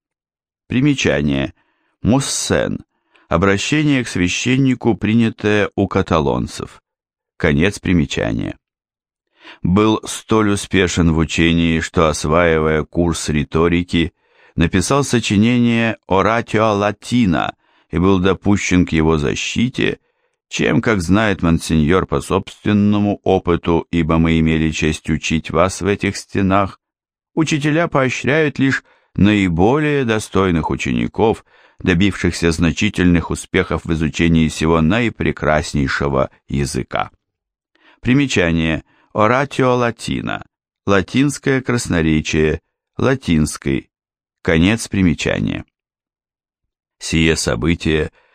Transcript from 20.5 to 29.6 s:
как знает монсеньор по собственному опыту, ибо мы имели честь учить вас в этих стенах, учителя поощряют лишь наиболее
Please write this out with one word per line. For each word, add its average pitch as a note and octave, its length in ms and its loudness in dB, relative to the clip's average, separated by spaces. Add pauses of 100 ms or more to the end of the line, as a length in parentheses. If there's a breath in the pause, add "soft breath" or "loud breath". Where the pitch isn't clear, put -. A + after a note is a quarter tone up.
как A2 200 0
знает G2 400 0
монсеньор E2 640 2
по C#2 160 -2
собственному G#2 1040 0
опыту, F2 680 0
ибо D#2+ 260 0
мы E2 220 2
имели D#2+ 320 0
честь D#2 380 -4
учить D#2+ 420 -4
вас F2 300 -2
в F2 60 -2
этих G2 280 -2
стенах, G2 640 -2 (540)
учителя D#3 540 0
поощряют C#3+ 720 0
лишь C3 240 -2 (320 soft breath)
наиболее G#2+ 920 2